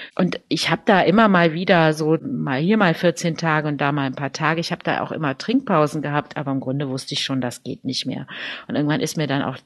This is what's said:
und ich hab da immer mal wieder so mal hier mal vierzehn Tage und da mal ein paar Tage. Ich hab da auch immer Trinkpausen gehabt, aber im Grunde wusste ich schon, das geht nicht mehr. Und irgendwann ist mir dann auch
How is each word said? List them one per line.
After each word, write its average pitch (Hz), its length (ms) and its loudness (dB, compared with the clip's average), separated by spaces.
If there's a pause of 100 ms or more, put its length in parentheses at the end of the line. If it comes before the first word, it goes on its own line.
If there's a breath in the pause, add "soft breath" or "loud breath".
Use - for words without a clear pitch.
(140 loud breath)
und 180 260 -2 (100)
ich - 200 -2
hab 165 160 -2
da 190 160 6
immer 214 260 6
mal 170 280 4
wieder 170 380 4
so 156 280 2
mal 147 380 -4
hier 190 180 2
mal 180 160 4
vierzehn 165 440 0
Tage 156 300 0
und 147 140 -2
da 143 100 0
mal 143 140 0
ein 131 80 -4
paar 135 200 -6
Tage. 160 260 0
Ich 170 120 -4
hab - 120 -6
da - 180 -2
auch 117 100 -6
immer 143 240 -4
Trinkpausen 160 680 0
gehabt, 147 340 -4
aber 139 140 -4
im 135 80 -2
Grunde 135 280 -4
wusste 131 280 -8
ich - 80 -4
schon, 131 180 -2
das 123 220 -6
geht - 220 -10
nicht 131 200 -6
mehr. 135 220 -8 (400 loud breath)
Und - 80 -6
irgendwann 147 260 0
ist - 160 -4
mir 156 80 -2
dann 135 160 -2
auch 131 240 -4